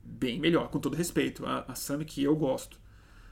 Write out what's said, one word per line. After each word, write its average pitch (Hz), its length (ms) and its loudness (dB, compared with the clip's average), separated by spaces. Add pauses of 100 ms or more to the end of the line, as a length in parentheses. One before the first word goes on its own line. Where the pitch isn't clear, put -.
bem 117 360 -2
melhor, 151 280 4
com 143 120 -2
todo 135 160 0
respeito. 151 500 0
A, 127 140 -2
a 127 160 -10
Sâmia 147 280 -4
que 139 200 -4
eu 143 100 6
gosto. 135 460 -2 (520)